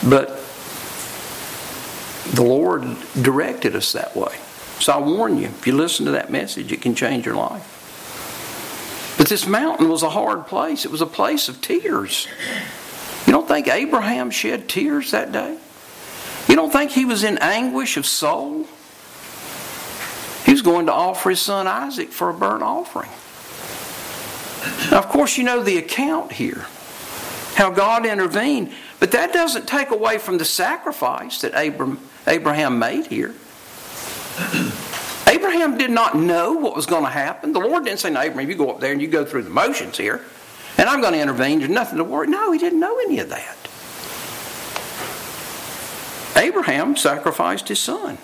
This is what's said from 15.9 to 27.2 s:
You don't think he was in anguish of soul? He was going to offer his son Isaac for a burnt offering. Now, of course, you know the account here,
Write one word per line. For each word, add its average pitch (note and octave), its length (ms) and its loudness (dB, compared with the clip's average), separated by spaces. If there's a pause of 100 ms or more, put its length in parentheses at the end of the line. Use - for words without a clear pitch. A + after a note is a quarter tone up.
You - 80 10
don't D#4 160 2
think C#4+ 180 2
he C4 140 4
was A3+ 180 2
in G#3 160 2
anguish A#3+ 580 0
of C#3 100 -2
soul? D#3 600 0 (1800)
He C4 80 10
was C#4 100 6
going E3+ 240 6
to D#3 60 4
offer F#3 380 2
his F#3 100 2
son G3 280 0
Isaac B3 420 -4
for F3 200 -2
a E3 40 -4
burnt G3 300 0
offering. - 460 -4 (1800)
Now, - 80 8
of G3 100 2
course, - 280 4
you B3+ 80 2
know B3 180 2
the F#3+ 160 2
account C#4+ 540 -2
here, - 340 -4 (880)